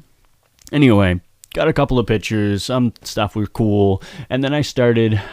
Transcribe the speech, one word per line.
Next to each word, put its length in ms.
Anyway, 480
got 120
a 60
couple 260
of 80
pictures, 560
some 380
stuff 340
was 140
cool, 540
and 160
then 80
I 80
started, 600